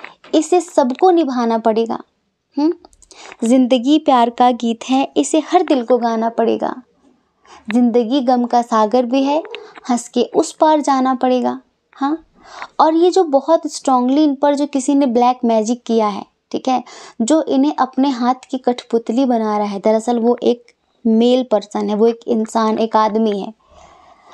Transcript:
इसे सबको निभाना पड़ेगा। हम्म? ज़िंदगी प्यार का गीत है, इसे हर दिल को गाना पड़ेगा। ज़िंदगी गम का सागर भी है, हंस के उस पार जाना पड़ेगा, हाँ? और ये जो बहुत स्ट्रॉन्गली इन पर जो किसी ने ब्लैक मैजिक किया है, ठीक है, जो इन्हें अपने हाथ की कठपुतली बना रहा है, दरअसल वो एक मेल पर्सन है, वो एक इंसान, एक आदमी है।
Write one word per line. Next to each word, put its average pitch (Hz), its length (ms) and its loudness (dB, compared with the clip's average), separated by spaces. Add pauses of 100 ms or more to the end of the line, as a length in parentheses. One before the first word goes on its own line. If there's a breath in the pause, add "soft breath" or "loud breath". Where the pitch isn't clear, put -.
(360 loud breath)
इसे 330 260 2
सबको 311 500 0
निभाना 247 460 0
पड़ेगा। 226 420 -2 (580)
हम्म? 302 160 0 (680 loud breath)
ज़िंदगी 254 560 2
प्यार 254 300 2
का 247 220 2
गीत 233 280 -4 (100)
है, 262 280 0
इसे 311 220 0
हर 349 240 0
दिल 277 200 0
को 247 140 2
गाना 226 320 -2
पड़ेगा। 226 520 -2 (920 loud breath)
ज़िंदगी 247 480 2
गम 247 240 0
का 240 160 0
सागर 226 440 0
भी 269 180 0
है, 294 200 -2 (460 loud breath)
हंस 240 200 -2
के 240 140 -2 (120)
उस 320 160 0
पार 311 300 2
जाना 262 340 0
पड़ेगा, 254 460 -2 (340)
हाँ? 294 300 -6 (540 loud breath)
और 320 160 4
ये 339 140 4
जो 370 140 2
बहुत 311 440 0
स्ट्रॉन्गली 262 560 0
इन 285 120 2
पर 294 200 0
जो 285 100 -2
किसी 285 300 -2
ने 285 100 2
ब्लैक 240 400 0
मैजिक 226 380 -2
किया 226 240 0
है, 196 180 -8 (260)
ठीक - 160 -6
है, 254 160 -2 (380 loud breath)
जो 294 220 2
इन्हें 269 320 0
अपने 262 340 0
हाथ 247 260 -2 (160)
की 262 60 -6
कठपुतली 240 680 -2
बना 220 320 -2
रहा 208 100 -2
है, 202 120 -8
दरअसल 220 400 0
वो 233 240 0
एक 240 300 -2 (320)
मेल 233 380 2
पर्सन 208 460 -4
है, 214 60 -2
वो 214 120 2
एक 233 200 -2
इंसान, 220 520 -2
एक 220 160 -2
आदमी 214 440 0
है। 220 140 -10 (800 loud breath)